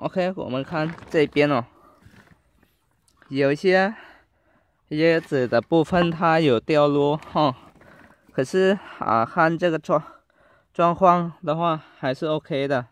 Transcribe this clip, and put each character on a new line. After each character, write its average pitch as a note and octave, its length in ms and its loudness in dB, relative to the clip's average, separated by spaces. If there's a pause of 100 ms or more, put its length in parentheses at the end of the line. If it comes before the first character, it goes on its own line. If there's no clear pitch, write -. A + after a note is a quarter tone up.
OK， F3+ 340 -4
我 - 140 -10
们 C3 120 -6
看 D#3+ 320 -6 (140)
这 D#3 180 2
边 D3 240 2
哦， B2+ 140 -2 (1700)
有 C#3 200 0
一 D3 60 -2
些 F#3+ 380 2 (960)
叶 D#3+ 300 2
子 C3 300 -2
的 A#2 140 2
部 E3 200 2
分 F3 280 0
它 D#3+ 280 0
有 C3 220 2
掉 D3 260 2
落 C#3+ 300 0
哈， D3 400 -2 (720)
可 C#3 140 -2
是 F#3+ 340 2 (220)
啊， A2+ 260 0
看 E3 320 0
这 F3 100 0
个 D#3+ 80 -2
状， D#3 240 -2 (720)
状 E3+ 220 0
况 F3 380 2 (120)
的 D#3 120 -2
话 E3 260 -2 (160)
还 C3 160 -4
是 E3 120 -8
OK C#3+ 420 -4
的。 B2 240 -2